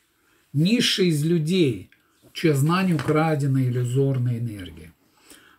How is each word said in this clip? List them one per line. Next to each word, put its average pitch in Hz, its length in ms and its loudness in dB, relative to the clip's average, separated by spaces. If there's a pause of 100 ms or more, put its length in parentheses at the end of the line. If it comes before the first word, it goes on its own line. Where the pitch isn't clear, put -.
(540)
Низшие 185 560 2
из 151 140 0
людей, 160 680 0 (440)
чье 156 200 2
знание 170 420 2
украдено 147 640 0
иллюзорной 123 800 0
энергией. 90 520 -10 (680)